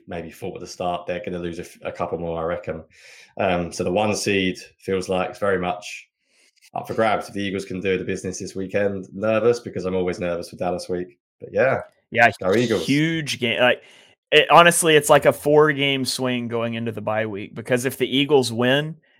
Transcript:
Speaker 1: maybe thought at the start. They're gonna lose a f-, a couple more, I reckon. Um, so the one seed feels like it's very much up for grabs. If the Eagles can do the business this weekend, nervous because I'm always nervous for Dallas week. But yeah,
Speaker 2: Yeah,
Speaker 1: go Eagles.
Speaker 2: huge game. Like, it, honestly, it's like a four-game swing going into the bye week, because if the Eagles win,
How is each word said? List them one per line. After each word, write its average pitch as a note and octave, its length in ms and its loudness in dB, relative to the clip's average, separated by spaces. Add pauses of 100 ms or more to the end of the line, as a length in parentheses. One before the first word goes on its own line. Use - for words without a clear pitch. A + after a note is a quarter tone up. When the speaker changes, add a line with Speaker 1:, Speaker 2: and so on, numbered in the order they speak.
Speaker 1:
maybe E2+ 220 -10
thought F2 240 -12
at - 80 -14
the F2+ 60 -14
start. F2 400 -6
They're F2 180 -6
gonna F2+ 140 -6
lose E2+ 200 -8
a E2+ 40 -10
f-, - 180 -20
a E2+ 100 -8
couple E2+ 280 -6
more, E2 200 -6
I E2 60 -4
reckon. E2 400 -8 (520)
Um, F2+ 360 -2
so - 100 -4
the F2+ 80 -2
one G#2 240 0
seed F#2+ 440 0 (200)
feels F#2+ 300 -4
like F#2 220 -2
it's - 80 -16
very G2 200 0
much - 480 -8 (640)
up - 140 -8
for - 60 -6
grabs. A2 340 0
If G2+ 60 -16
the G2+ 80 -6
Eagles G2 240 -4
can F#2 160 -8
do F#2 160 0
the F2+ 80 -6
business F#2 340 -6
this F2+ 160 -10
weekend, G2 580 -4
nervous A2 460 2
because F2 240 -10
I'm F#2 120 -2
always F2+ 240 -2
nervous F2 300 -4
for - 60 -18
Dallas F2+ 320 -4
week. F2+ 320 -6 (220)
But - 100 -16
yeah, A#2+ 300 2 (300)
Speaker 2:
Yeah, A#2 200 6 (100)
Speaker 1:
go F#2 120 2
Eagles. A2+ 320 2
Speaker 2:
huge D3+ 540 0
game. A#2 200 -2
Like, B2 240 2 (480)
it, D3+ 180 6
honestly, E3+ 460 8
it's D3 140 4
like D3 160 6
a D3 80 6
four-game C#3 720 2
swing B2 420 -4
going A#2 280 -4
into A2+ 160 -4
the G#2+ 100 -8
bye G#2+ 240 -2
week, G#2 300 -10
because B2 300 -2
if C3 120 -4
the B2+ 100 0
Eagles C3 440 2
win, C3+ 460 0 (220)